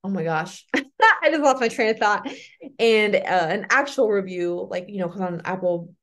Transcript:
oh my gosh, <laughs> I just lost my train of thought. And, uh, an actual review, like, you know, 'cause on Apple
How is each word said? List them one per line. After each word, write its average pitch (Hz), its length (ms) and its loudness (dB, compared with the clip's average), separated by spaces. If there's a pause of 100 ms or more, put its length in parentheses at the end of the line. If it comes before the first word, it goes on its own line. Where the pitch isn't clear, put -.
oh 196 40 -6
my 185 140 -2
gosh, 165 460 -4
<laughs> - 40 -6
I 339 580 2
just 311 100 0
lost 269 180 4
my 233 80 0
train 233 220 0
of 220 80 0
thought. 208 340 0 (480)
And, 214 360 4
uh, - 40 4 (300)
an 196 220 -4
actual 269 380 2
review, 180 640 -2
like, 180 160 -6
you 202 120 -10
know, 175 100 -2
'cause 180 100 -12
on 175 240 -6
Apple 180 600 -4